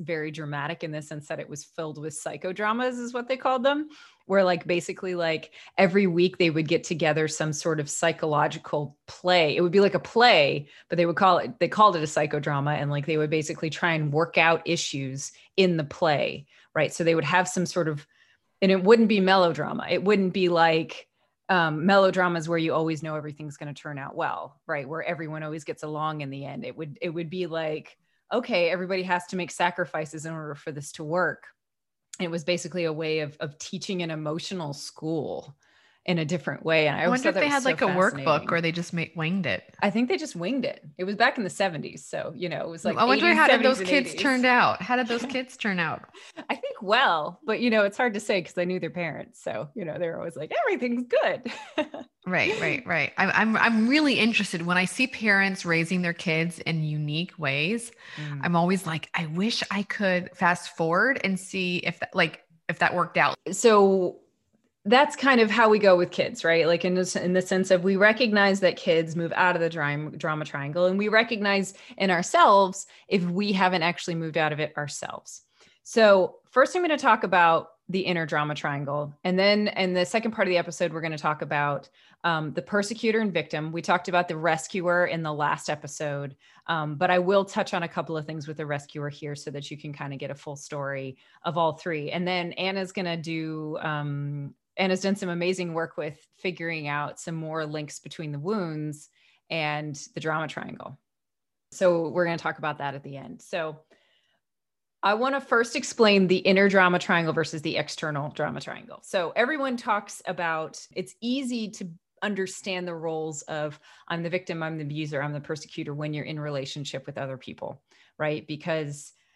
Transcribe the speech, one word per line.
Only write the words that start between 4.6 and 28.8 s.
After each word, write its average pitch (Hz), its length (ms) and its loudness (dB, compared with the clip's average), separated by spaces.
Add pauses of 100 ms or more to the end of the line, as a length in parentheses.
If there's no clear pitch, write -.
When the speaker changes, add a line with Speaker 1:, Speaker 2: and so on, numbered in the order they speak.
Speaker 1:
basically, 180 480 -2
like, 165 380 -2 (260)
every 190 300 6
week 175 300 2
they 170 120 4
would 156 160 0
get 160 160 2
together 156 460 0
some 156 240 -2
sort 156 260 -2
of 147 100 -4
psychological 156 1080 -2 (100)
play. 175 500 2
It - 40 2
would 175 120 2
be 196 80 6
like 196 140 4
a 180 60 0
play, 165 680 6 (200)
but 175 80 -2
they 170 100 4
would 170 100 0
call 185 220 6
it, 123 220 -4
they 170 80 2
called 196 280 6
it 156 60 -2
a 156 40 -2
psychodrama. 147 760 0
And, 143 100 -2
like, 143 160 -2
they 160 100 0
would 151 140 0
basically 156 380 -2
try 170 240 0
and 151 200 -2
work 165 260 0
out 165 260 4
issues 139 680 -4 (240)
in 185 200 6
the 151 80 -2
play, 143 640 -2 (280)
right? 156 200 2
So 170 100 -4
they 165 100 4
would 160 100 0
have 180 240 2
some 175 180 -2
sort 160 220 -2
of, 147 180 -6 (560)
and 190 100 4
it 190 100 2
wouldn't 226 260 8
be 208 120 4
melodrama. 175 720 4
It 170 120 0
wouldn't 190 300 4
be 180 160 2
like, 165 600 2 (400)
um, 165 360 2
melodramas 185 640 4
where 170 100 0
you 160 140 0
always 160 300 -2
know 156 140 -6
everything's 151 420 -12
gonna 147 160 -10
turn 143 240 -12
out 135 160 -12
well, 143 520 -6
right? 143 220 -6
Where 160 140 -8
everyone 156 400 -6
always 156 220 -8
gets 156 180 -10
along 151 400 -6
in 139 80 -8
the 139 160 -10
end. 143 180 -10
It 123 120 -12
would, 151 260 -12
it 175 80 -4
would 165 180 -6
be 180 180 -6
like, 156 520 -6 (340)
okay, 208 380 0
everybody 185 320 -2